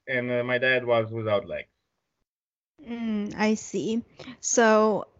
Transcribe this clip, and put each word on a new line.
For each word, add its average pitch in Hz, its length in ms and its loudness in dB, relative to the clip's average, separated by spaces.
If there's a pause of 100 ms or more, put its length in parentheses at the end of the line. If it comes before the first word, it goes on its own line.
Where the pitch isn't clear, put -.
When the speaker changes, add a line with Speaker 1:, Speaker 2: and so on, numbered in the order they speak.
Speaker 1:
and, 123 240 -2
uh, 123 140 0
my 123 140 0
dad 127 260 2
was 113 260 2
without 107 380 -2
legs. 73 220 -10 (1160)
Speaker 2:
Mm, 226 520 -6
I 214 160 2
see. 220 500 -4 (360)
So, 220 640 4 (140)